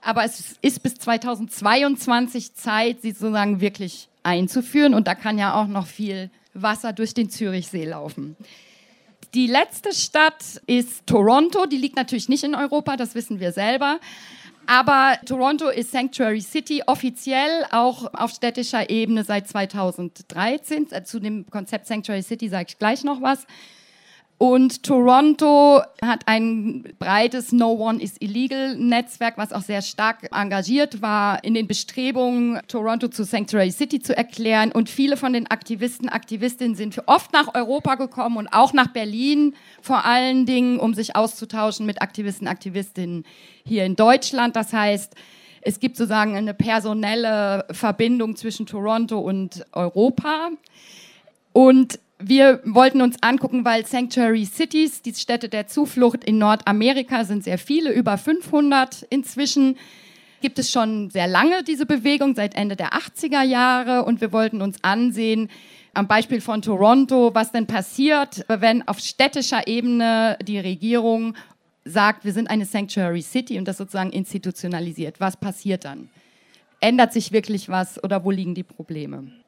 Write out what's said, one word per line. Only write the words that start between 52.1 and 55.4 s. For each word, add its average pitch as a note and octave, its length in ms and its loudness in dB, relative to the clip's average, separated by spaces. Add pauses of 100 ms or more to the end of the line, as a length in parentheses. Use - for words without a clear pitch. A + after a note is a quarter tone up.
wir C4 460 6
wollten B3+ 380 6
uns B3 200 2
angucken, B3+ 440 0
weil A3+ 180 2
Sanctuary A#3 640 0
Cities, D#4 560 0
die A#3 100 -8
Städte A#3+ 380 -4